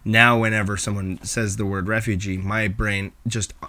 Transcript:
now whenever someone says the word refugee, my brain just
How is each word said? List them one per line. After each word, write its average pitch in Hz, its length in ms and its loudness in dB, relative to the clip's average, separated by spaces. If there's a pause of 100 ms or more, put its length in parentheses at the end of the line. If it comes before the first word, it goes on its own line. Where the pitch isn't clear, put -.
now 117 380 6
whenever 107 380 0
someone 98 440 -4
says 104 360 -4
the 107 80 -2
word 98 200 -2
refugee, 101 520 -2
my 107 280 0
brain 101 460 -2 (140)
just 110 260 -4 (160)